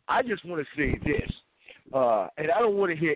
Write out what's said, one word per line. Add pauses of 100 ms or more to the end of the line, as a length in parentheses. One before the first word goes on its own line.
I
just
wanna (120)
say
this, (640)
uh, (100)
and
I
don't
wanna
hear